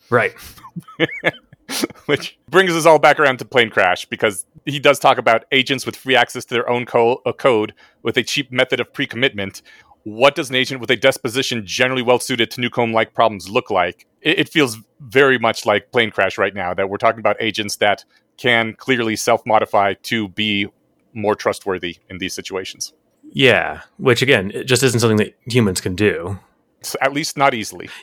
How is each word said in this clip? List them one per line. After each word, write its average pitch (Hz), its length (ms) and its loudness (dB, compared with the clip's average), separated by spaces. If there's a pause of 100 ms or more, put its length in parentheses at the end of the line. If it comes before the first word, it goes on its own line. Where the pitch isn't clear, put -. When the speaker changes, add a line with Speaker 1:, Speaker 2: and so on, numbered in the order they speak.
Speaker 1:
Right. 113 240 2 (680)
Speaker 2:
<laughs> - 60 2 (1000)
Which - 320 -4 (120)
brings 180 240 2
us 160 120 0
all 156 140 6
back 147 200 4
around 135 200 2
to 120 60 -12
Plane 117 260 0
Crash, 92 340 0
because 110 400 -2 (200)
he 143 140 -6
does 135 200 4
talk 131 180 4
about 113 340 2
agents 131 340 0
with 120 100 -8
free 127 200 0
access 120 300 0
to - 80 -12
their 117 160 0
own 123 160 0
co-, 120 400 2
uh, 120 80 -2
code 107 400 2 (300)
with - 140 -2
a 123 60 0
cheap - 280 -6
method 127 280 -4
of - 140 -6
pre-commitment, 117 680 -6 (420)
what 110 300 2
does 139 140 -6
an 131 60 -4
agent 131 240 -2
with 117 120 -8
a 123 40 2
disposition 123 720 -2
generally 127 360 0
well 120 180 4
suited 117 320 -2
to 123 100 -8
Newcomb-like 113 520 -2
problems 104 360 0
look 120 200 -2
like? 92 380 -2 (140)
It, 165 180 0
it 156 100 0
feels 123 280 0 (240)
very 131 360 4
much 113 280 -2
like 104 260 0
Plane 113 200 0
Crash 95 260 -2
right 98 180 0
now, 90 180 -6
that 98 160 -2
we're 101 80 -6
talking 113 220 0
about 104 200 0
agents 107 380 -4
that 101 280 0 (320)
can 113 360 0
clearly 117 420 -2
self-modify 107 880 0
to 110 260 -4
be 101 380 -2 (460)
more 104 220 -2
trustworthy 92 640 -6 (120)
in 95 100 -12
these 90 140 -6
situations. - 600 -10 (380)
Speaker 1:
Yeah, 90 500 2 (160)
which 120 240 2
again, 113 320 2
it 131 120 -8
just 127 180 0
isn't 120 160 2
something 110 180 2
that 104 180 -2 (100)
humans 113 360 0
can 95 140 -6
do. 90 420 -2 (440)
Speaker 2:
S-, - 200 -12
at 135 120 0
least 147 240 -6
not 139 180 2
easily. 92 340 -10 (140)